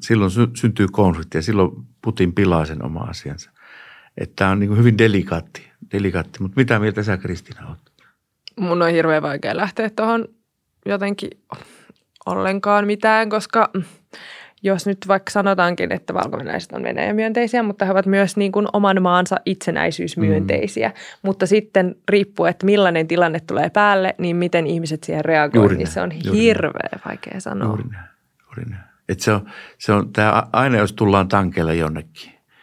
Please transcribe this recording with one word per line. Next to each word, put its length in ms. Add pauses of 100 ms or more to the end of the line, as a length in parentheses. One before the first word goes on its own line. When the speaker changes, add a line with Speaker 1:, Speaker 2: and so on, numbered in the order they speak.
Speaker 1:
silloin 300
sy-, 240
syntyy 380
konflikti 460
ja 40
silloin 280 (320)
Putin 300
pilaa 320
sen 200
oma 160
asiansa. 500 (680)
Että 180
tää 140
on 100
niinku 160
hyvin 220
delikaatti, 720 (220)
delikaatti. 500
Mut 140
mitä 220
mieltä 240
sä, 140
Kristiina, 520
oot? 100 (800)
Speaker 2:
Mun 260
on 80
hirveän 320
vaikea 340
lähteä 340
tohon 380 (580)
jotenkin 440 (960)
ollenkaan 600
mitään, 420
koska 420 (920)
jos 240
nyt 120 (100)
vaikka 220
sanotaankin, 600
että 220
valkovenäläiset 580
on 100
Venäjä-myönteisiä, 800
mutta 220
he 60
ovat 160
myös 300
niin 160
kuin 200
oman 300
maansa 420
itsenäisyysmyönteisiä. 1400
Speaker 1:
Mm. 60 (280)
Speaker 2:
Mutta 240
sitten 480 (140)
riippuu, 380
että 200
millainen 420
tilanne 320
tulee 300
päälle, 480
niin 180
miten 300
ihmiset 380
siihen 200
reagoi, 360
Speaker 1:
Juuri 160
Speaker 2:
niin 80
Speaker 1:
näin, 100
Speaker 2:
se 60
on 120
Speaker 1:
juuri 120
näin. 120
Speaker 2:
hirveän 720
vaikea 340
sanoa. 280
Speaker 1:
Juuri 220
näin, 140 (400)
juuri 260
näin. 120 (260)
Et 120
se 120
on, 180 (280)
se 140
on, 200
tää 260
a-, 140
aina 260
jos 140
tullaan 360
tankeilla 440
jonnekin, 600 (300)